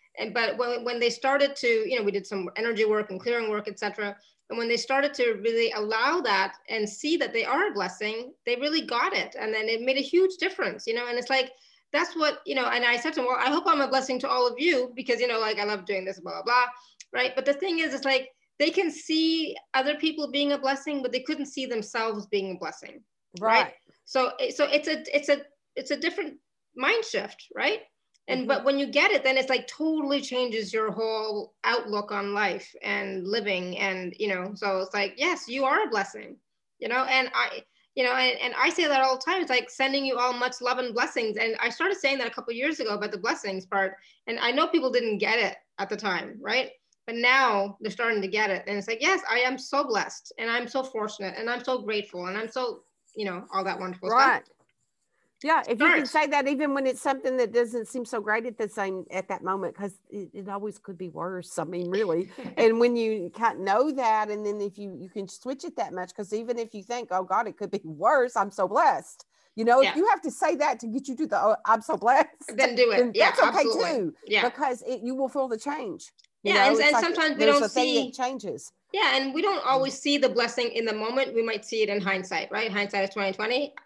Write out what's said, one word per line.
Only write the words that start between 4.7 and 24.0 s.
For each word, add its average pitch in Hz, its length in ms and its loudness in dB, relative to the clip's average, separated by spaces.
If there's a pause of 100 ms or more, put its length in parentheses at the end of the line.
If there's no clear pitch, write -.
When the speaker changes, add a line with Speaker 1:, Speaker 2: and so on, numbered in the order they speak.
Speaker 1:
started 277 360 0
to 240 200 2
really 226 380 0
allow 220 500 0
that 196 340 2 (120)
and 214 200 -2
see 302 300 -2
that 240 140 0
they 226 120 0
are 302 260 2
a - 40 -8
blessing, 214 600 -4 (120)
they 240 100 2
really 294 260 0
got 240 320 0
it. - 240 -2
And 214 160 -4
then 220 140 -2
it 226 140 -2
made 262 160 0
a 277 40 0
huge 370 360 4
difference, 339 480 -4
you 226 80 -2
know? 240 140 -2
And 240 100 -2
it's 247 120 -6
like, 262 220 2 (400)
that's 330 240 0
what, 302 300 2
you 285 80 -4
know, 254 120 2
and 240 180 0
I 240 120 4
said 311 180 -4
to 320 60 -2
them, 247 60 0
"Well, 247 120 2
I 247 120 2
hope 330 160 0
I'm 311 140 4
a 262 80 2
blessing 262 320 0
to 262 80 -2
all 247 180 4
of 240 140 -2
you 262 340 2
because, 233 260 -2
you 247 60 4
know, 226 140 0
like, 214 180 0
I 202 60 -2
love 208 220 -2
doing 190 180 -2
this, 190 160 -8
blah, 175 140 -10
blah, - 100 -8
blah," 247 220 4 (460)
right? 254 220 0
But 262 120 -2
the 285 80 4
thing 330 260 -2
is, 302 140 -2
it's 277 100 -6
like, 262 260 0 (300)
they 311 100 4
can 349 220 0
see 320 640 0 (180)
other 269 220 2
people 302 340 -2
being 285 220 2
a 277 60 0
blessing, 269 440 -2
but 247 80 -4
they 254 100 -2
couldn't 294 260 -6
see 262 200 -8
themselves 220 640 -4
being 190 260 -2
a 175 60 -12
blessing, - 420 -12 (420)
right? 226 220 4
Speaker 2:
Right. - 80 -16 (300)